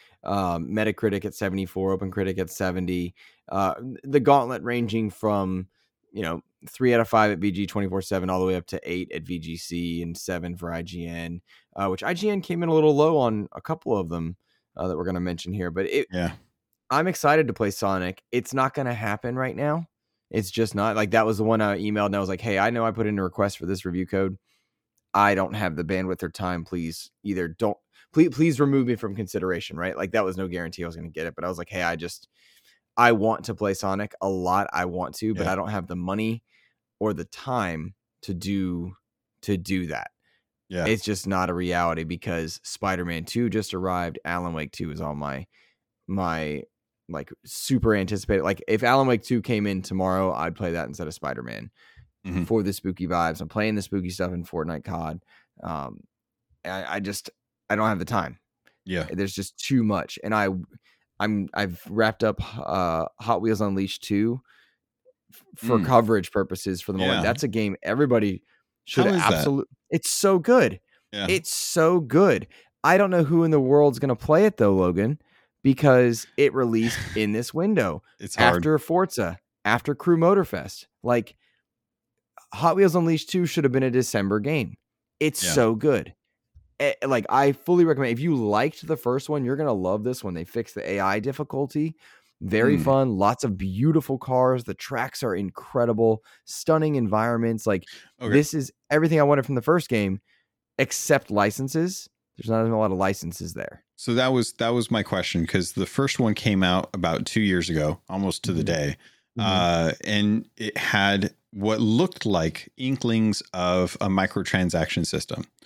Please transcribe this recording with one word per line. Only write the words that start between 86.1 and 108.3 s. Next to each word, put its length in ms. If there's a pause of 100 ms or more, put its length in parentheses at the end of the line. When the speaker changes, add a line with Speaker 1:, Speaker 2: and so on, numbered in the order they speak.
Speaker 1:
Eh, 140 (120)
like, 240
I 220
fully 320
recommend, 300
if 80
you 140
liked 520
the 80
first 320
one, 160
you're 140
gonna 160
love 320
this 180
one. 120
They 100
fixed 300
the 140
A 120
I 180
difficulty. 800 (420)
Very 380
Speaker 2:
Hmm. 60
Speaker 1:
fun. 340
Lots 260
of 140
beautiful 600
cars. 480
The 80
tracks 480
are 140
incredible. 880 (220)
Stunning 500
environments. 720
Like, 160 (380)
Speaker 2:
Okay. 100
Speaker 1:
this 220
is 180 (180)
everything 300
I 40
wanted 220
from 100
the 60
first 280
game, 320 (560)
except 540
licenses. 760 (300)
There's 120
not 160
a 120
lot 140
of 60
licenses 560
there. 300 (140)
Speaker 2:
So 160
that 160
was, 240
that 160
was 200
my 140
question, 420
'cause 280
the 120
first 340
one 160
came 280
out 300
about 320
two 160
years 280
ago, 380
almost 360